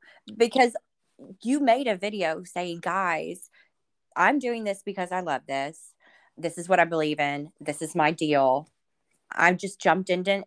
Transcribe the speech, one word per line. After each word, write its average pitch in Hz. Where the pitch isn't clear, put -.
Because 240
you 262
made 262
a 208
video 185
saying, 175
"Guys, 175
I'm 262
doing 240
this 196
because 190
I 185
love 147
this. 139
This 165
is 170
what 185
I 170
believe 156
in. 143
This 147
is 160
my 156
deal. 143
I 175
just 185
jumped 185
in 180
and, 196